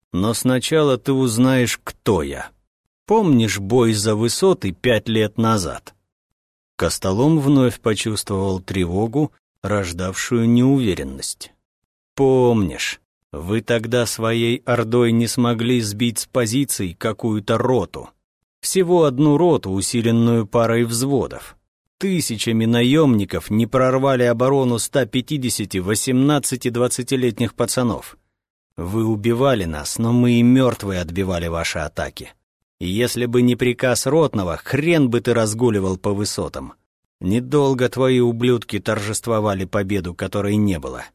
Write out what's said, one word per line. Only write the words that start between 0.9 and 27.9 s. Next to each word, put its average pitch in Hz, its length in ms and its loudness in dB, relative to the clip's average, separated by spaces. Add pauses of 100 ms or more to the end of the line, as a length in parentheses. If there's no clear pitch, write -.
ты - 140 -4
узнаешь, 127 720 2
кто - 400 -2
я. 69 280 -10 (540)
Помнишь 127 540 2
бой 113 320 2
за 107 240 0
высоты 117 560 0
пять 110 380 -2
лет 110 280 0
назад?" 110 560 -2 (840)
Костолом 110 640 0
вновь 135 400 2
почувствовал 98 800 -2
тревогу, 98 720 -2 (280)
рождавшую 95 840 -2
неуверенность. 117 1040 0 (640)
"Помнишь, 120 840 2 (320)
вы 85 260 -4
тогда 117 460 0
своей 117 600 -2
ордой 120 460 2
не 117 160 2
смогли 120 540 0
сбить 107 380 -2
с - 80 -10
позиций 117 680 -2
какую-то 110 600 -2
роту. 117 540 -2 (500)
Всего 175 440 2
одну 143 320 4
роту, 147 340 2
усиленную 117 720 2
парой 117 380 2
взводов. 117 720 -4 (420)
Тысячами 117 680 -2
наемников 120 840 2
не 110 180 0
прорвали 131 560 2
оборону 123 560 2
ста 135 260 -2
пятидесяти 123 720 -4
восемнадцати 127 920 0
двадцатилетних 120 840 -2
пацанов. 117 640 -4 (580)